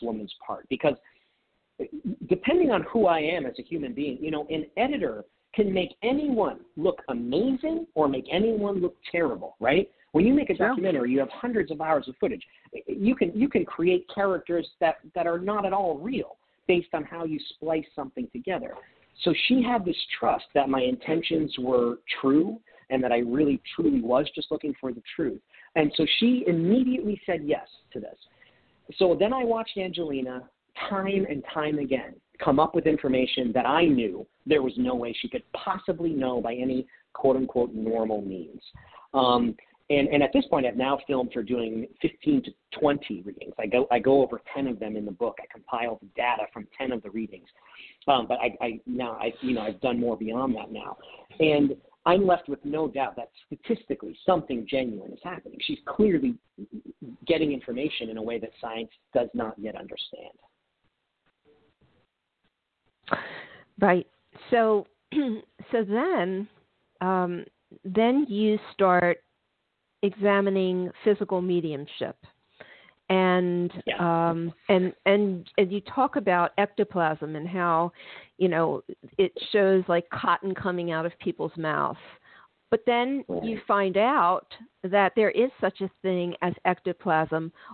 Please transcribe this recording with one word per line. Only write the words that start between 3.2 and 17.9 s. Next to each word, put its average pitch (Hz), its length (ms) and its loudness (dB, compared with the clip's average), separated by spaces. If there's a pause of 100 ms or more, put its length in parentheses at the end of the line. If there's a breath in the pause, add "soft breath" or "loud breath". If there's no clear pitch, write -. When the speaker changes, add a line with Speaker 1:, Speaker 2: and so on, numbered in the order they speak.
Speaker 1:
as - 140 -8
a - 40 -10
human 143 300 -8
being, 135 280 -6
you 156 100 -4
know, - 180 -4
an 156 160 -4 (120)
editor 190 460 -2 (320)
can 202 180 2
make - 300 -2
anyone 247 560 0 (160)
look 175 340 0
amazing 247 840 -2
or 151 120 2
make 131 240 -2
anyone 202 500 0
look 175 140 -2 (160)
terrible, 151 480 -2
right? 147 300 2 (220 soft breath)
When 165 140 4
you 254 80 6
make 285 160 4
a 180 60 2
Speaker 2:
Sure. 202 120 2
Speaker 1:
documentary, 160 440 0
you 135 80 2
have 131 100 -2
hundreds 214 420 -2
of 151 100 -6
hours 156 260 0
of 127 100 -12
footage. 127 260 -2 (440 soft breath)
You 214 280 0
can, 175 180 0
you 226 140 2
can - 180 2
create 180 480 0
characters 180 540 0 (120)
that, 160 180 2 (180)
that 170 120 0
are 170 120 0
not 202 260 -2
at 185 80 0
all 180 240 0
real 214 400 -6 (300)
based 175 260 2
on 156 100 -2
how 170 220 -10
you 156 140 -4 (160)
splice 156 300 -4 (100)